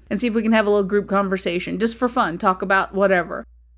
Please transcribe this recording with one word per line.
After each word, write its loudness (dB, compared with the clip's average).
and -4
see 0
if -2
we 0
can 2
have 4
a 2
little 2
group 0
conversation -2
just 0
for -2
fun. -2
Talk 0
about 0
whatever." 0